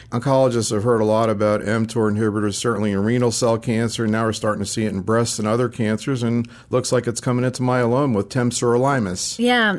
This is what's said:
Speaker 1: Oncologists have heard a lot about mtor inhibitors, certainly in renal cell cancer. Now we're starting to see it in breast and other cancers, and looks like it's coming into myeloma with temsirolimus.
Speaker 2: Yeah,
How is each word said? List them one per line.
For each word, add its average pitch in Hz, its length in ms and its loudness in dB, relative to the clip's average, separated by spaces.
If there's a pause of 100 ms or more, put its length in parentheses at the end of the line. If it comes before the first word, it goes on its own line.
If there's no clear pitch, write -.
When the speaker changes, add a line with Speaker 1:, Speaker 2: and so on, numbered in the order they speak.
Speaker 1:
Oncologists 123 640 2
have 104 100 -2
heard 117 180 2
a 107 40 2
lot 110 240 2
about 107 320 0
mtor 110 500 0
inhibitors, 104 440 0
certainly 107 380 -2
in 98 100 0
renal 120 280 2
cell 113 280 0
cancer. 113 480 -2
Now 110 160 0
we're 113 100 0
starting 104 300 -2
to 95 60 -6
see 110 160 -2
it 101 80 -2
in 95 80 -4
breast 113 360 0
and 107 100 -2
other 117 220 0
cancers, 117 540 -2
and 117 260 0 (220)
looks 123 200 0
like 123 140 0
it's 117 160 -4
coming 123 240 0
into 127 160 -4
myeloma 127 540 2
with 98 140 -2
temsirolimus. 120 1080 0
Speaker 2:
Yeah, 233 420 2